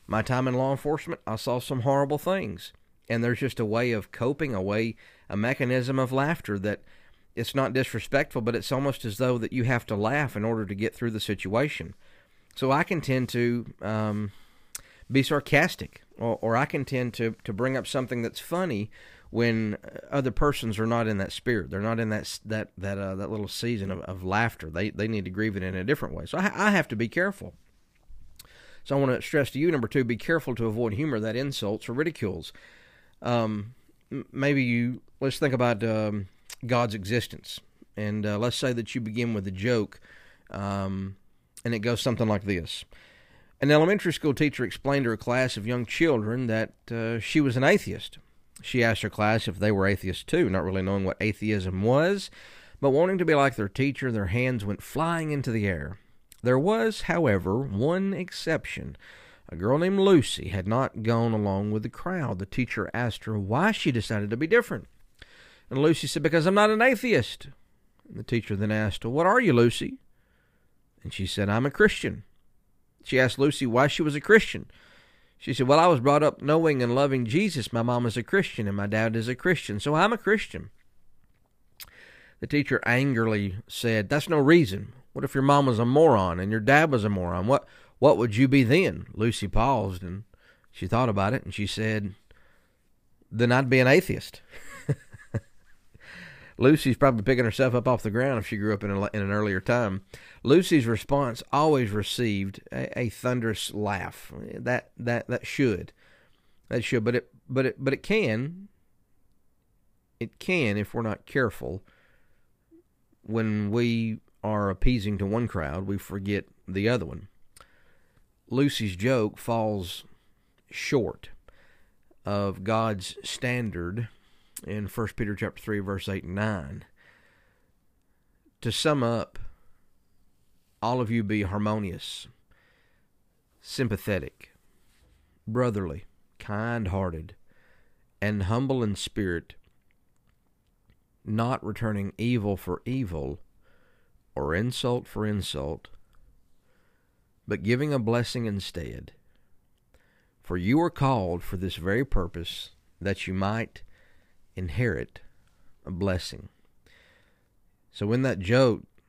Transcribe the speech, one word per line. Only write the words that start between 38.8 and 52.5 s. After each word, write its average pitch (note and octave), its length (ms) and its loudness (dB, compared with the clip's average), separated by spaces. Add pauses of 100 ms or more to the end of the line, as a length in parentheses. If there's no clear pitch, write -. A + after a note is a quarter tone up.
you B2+ 80 -4
begin A2+ 320 -2
with G2 140 -4
a G2+ 40 -6
joke, G#2+ 480 -2 (520)
um, G2 640 -4 (500)
and A#2 80 -2
it A#2 60 -2
goes G#2+ 220 0
something A#2 260 2
like G2+ 160 2
this. F#2 420 -4 (760)
An C#3 100 4
elementary E3 420 6
school C#3+ 220 0
teacher D3 280 0
explained C3+ 420 -2
to A#2 60 2
a A2 60 -2
class B2 400 0
of G#2 80 -6
young A#2+ 220 -2
children B2 580 0
that, A2 280 -2 (180)
uh, A#2 280 -4
she D3+ 220 2
was C3 160 2
an B2+ 60 0
atheist. C#3+ 560 0 (420)
She B2 220 0
asked A2+ 180 2
her G#2+ 80 -2
class G#2+ 380 2
if F2+ 100 -6
they G#2 140 2
were G2 160 2
atheists F#2+ 360 -2
too, D#3+ 260 2
not F#2 140 0
really F#2 200 -2
knowing G2 200 0
what F#2 160 -2
atheism G2+ 640 0
was, D#3 480 2 (500)